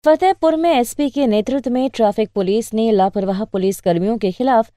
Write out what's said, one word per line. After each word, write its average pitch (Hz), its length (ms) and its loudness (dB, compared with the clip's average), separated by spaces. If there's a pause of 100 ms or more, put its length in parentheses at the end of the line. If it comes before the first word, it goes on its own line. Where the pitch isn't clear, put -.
फतेहपुर 320 500 2
में 339 160 0
एसपी 269 380 0
के 277 180 0
नेतृत्व 226 440 -2
में 254 220 -2
ट्रैफिक 214 420 0
पुलिस 202 380 -2
ने 226 180 0
लापरवाह 196 520 0
पुलिस 190 380 -4
कर्मियों 190 360 0
के 190 140 -2
खिलाफ 247 460 0